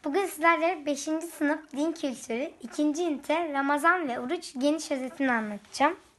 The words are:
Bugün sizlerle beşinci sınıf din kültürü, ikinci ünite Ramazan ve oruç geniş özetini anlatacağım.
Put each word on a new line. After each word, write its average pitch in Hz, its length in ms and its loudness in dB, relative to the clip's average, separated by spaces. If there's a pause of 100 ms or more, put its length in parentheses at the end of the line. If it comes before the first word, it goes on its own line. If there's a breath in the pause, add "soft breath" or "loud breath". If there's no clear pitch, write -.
Bugün 349 220 0
sizlerle 330 600 2
beşinci 311 420 -2
sınıf 311 440 -2
din 302 200 0
kültürü, 262 600 -4 (100)
ikinci 302 420 0
ünite 302 500 0
Ramazan 294 540 4
ve 247 120 -4
oruç 302 380 -6
geniş 302 340 2
özetini 262 400 0
anlatacağım. 226 640 0 (240)